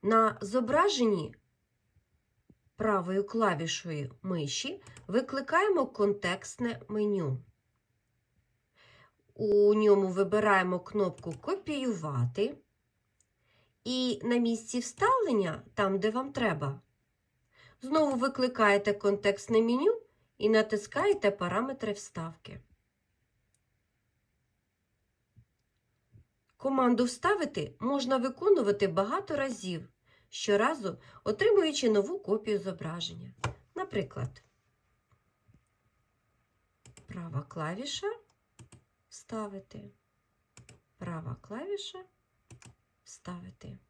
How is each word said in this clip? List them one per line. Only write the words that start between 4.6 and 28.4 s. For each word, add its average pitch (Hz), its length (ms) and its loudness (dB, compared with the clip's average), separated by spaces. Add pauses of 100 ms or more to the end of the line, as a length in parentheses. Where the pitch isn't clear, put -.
викликаємо 277 800 0
контекстне 202 1000 -2
меню. 196 500 -2 (2000)
У 208 400 6
ньому 202 340 6
вибираємо 185 720 2
кнопку 180 600 -4
«Копіювати» 214 1160 -4 (1300)
і 254 380 -2
на 240 140 2
місці 233 420 0
вставлення, 254 840 0 (120)
там, 196 240 0
де 214 120 0
вам 262 220 -4
треба, 147 480 -2 (1000)
знову 277 340 2
викликаєте 226 760 2
контекстне 202 720 2
меню 277 380 2 (380)
і 208 100 0
натискаєте 220 840 2
параметри 214 600 -4
вставки. 165 680 -12 (4000)
Команду 254 480 2
«Вставити» 330 760 -2
можна 269 360 0
виконувати 247 720 2